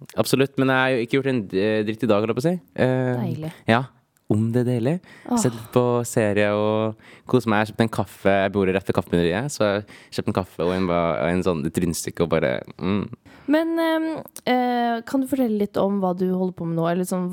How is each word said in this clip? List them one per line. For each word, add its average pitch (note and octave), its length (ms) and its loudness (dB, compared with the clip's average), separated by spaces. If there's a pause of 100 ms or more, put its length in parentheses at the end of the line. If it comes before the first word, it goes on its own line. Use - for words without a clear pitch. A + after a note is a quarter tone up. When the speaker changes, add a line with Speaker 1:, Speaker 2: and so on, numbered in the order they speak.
(160)
Speaker 1:
Absolutt, B2+ 420 2
men C3+ 100 2
jeg C3 100 2
har C3 140 2
jo B2 100 0
ikke A#2+ 160 0
gjort C3+ 160 0
en, A#2+ 140 0
eh, G#2+ 360 2
dritt G#2+ 200 -4
i A#2 40 2
dag, G#2 140 4
holdt A2 140 0
jeg - 20 -10
på B2+ 60 -2
å E3 80 2
si. - 20 0 (220)
Eh, B2+ 420 0
Speaker 2:
Deilig. D#3 340 -6 (160)
Speaker 1:
ja, A#2 140 4 (480)
om A2 240 2
det B2 100 2
er A#2 60 0 (100)
deilig. B2+ 140 0 (340)
Speaker 2:
Åh. A#3+ 100 -2
Speaker 1:
Sett C3 140 2
litt A2+ 220 -12
på B2 100 4 (240)
serie G#2 480 2
og A2 400 0 (320)
kose B2 200 2
meg. G#2+ 120 4
Jeg G#2+ 80 2
har G#2+ 60 -12
kjøpt - 80 0
en A2+ 80 2
kaffe. - 500 -2
Jeg G2 140 2
bor G2 120 2
rett F#2 220 0
ved F#2+ 80 0
kaffebrenneriet, F2 560 0
så - 80 -6
jeg G#2 220 0
har - 20 -8 (260)
kjøpt - 180 -8
en G#2 60 0
kaffe F#2+ 300 -4
og F2 80 2
en, F#2 160 0
ba-, E2+ 320 0
og C#2+ 80 0
en F2+ 160 2
sånn, E2 220 0
et D#2+ 100 -6
rundstykke E2+ 480 -2
og D#2+ 60 0
bare, D2+ 320 0 (180)
mm. F#2+ 240 -2 (440)
Speaker 2:
Men, E4 320 0
ehm, D#4+ 440 -2 (220)
eh, A#3+ 560 0
kan C4+ 180 -4
du C4 80 -2
fortelle B3 320 -2
litt G#3 160 -4
om G3+ 240 0
hva F#3 180 0
du F#3 140 -2
holder F#3 220 -2
på E3+ 120 -10
med E3 120 -4
nå, E3 120 0
eller F3+ 140 0
sånn, F3+ 300 -4